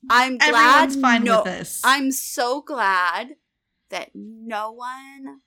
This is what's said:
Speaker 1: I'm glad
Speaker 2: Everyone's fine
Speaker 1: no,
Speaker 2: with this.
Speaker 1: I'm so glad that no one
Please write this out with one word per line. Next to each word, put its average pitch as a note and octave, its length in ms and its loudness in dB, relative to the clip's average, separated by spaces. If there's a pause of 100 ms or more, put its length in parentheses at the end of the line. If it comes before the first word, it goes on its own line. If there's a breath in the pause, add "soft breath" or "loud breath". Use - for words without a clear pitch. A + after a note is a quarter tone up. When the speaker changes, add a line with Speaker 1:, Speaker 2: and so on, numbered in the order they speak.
Speaker 1:
I'm B3+ 280 2
glad D4 160 4
Speaker 2:
Everyone's C4+ 480 4
fine A#3+ 220 2
Speaker 1:
no, A#3 140 2
Speaker 2:
with - 80 0
this. - 380 -8
Speaker 1:
I'm C4+ 280 2
so C4 500 -4
glad G3 720 -2 (540)
that - 240 -12
no A3 580 -10
one C4+ 760 -16